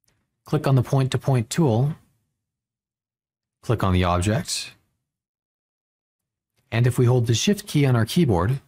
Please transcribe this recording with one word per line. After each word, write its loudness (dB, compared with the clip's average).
click -4
on 2
the 4
point-to-point -2
tool, 0
click -2
on 0
the 2
object, -2
and 2
if 0
we 4
hold 2
the 2
Shift -2
key 0
on 2
our 2
keyboard 0